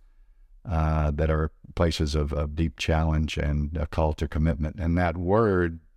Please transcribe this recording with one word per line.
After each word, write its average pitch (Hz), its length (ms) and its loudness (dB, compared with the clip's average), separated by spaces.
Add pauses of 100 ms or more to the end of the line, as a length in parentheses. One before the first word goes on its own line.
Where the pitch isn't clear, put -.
(680)
uh, 78 440 2
that 76 180 0
are 78 220 0 (240)
places 82 400 0
of, 73 180 0
of 76 220 -4
deep 82 220 -2
challenge 78 600 0
and 73 400 -2
a 78 80 -4
call 78 280 0
to 78 140 -4
commitment. 78 500 -2
And 85 200 0
that 87 200 0
word, 90 640 2 (160)